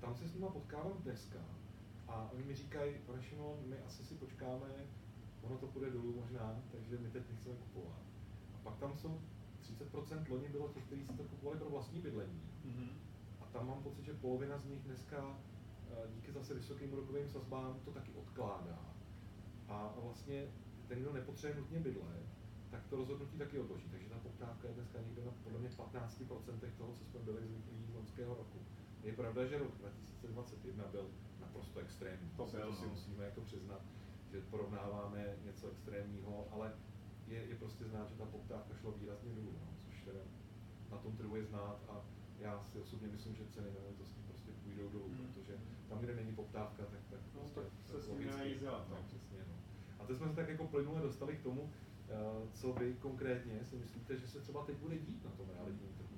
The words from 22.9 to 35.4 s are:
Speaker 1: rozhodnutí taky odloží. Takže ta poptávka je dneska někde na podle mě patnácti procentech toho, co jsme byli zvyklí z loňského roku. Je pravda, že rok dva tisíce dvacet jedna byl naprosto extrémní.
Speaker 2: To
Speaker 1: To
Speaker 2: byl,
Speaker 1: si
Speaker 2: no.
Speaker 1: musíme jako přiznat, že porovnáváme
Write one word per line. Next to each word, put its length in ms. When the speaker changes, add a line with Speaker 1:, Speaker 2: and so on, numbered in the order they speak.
Speaker 1:
rozhodnutí 420
taky 220
odloží. 320
Takže 180
ta 140
poptávka 440
je 60
dneska 280
někde 240
na 60
podle 160
mě 100
patnácti 560
procentech 520
toho, 160
co 120
jsme 140
byli 280
zvyklí 440
z 40
loňského 400
roku. 240
Je 100
pravda, 320
že 120
rok 200
dva 120
tisíce 380
dvacet 380
jedna 260
byl 160
naprosto 380
extrémní. 580
Speaker 2:
To 80
Speaker 1:
To 120
Speaker 2:
byl, 180
Speaker 1:
si 80
Speaker 2:
no. 60
Speaker 1:
musíme 360
jako 160
přiznat, 400
že 100
porovnáváme 920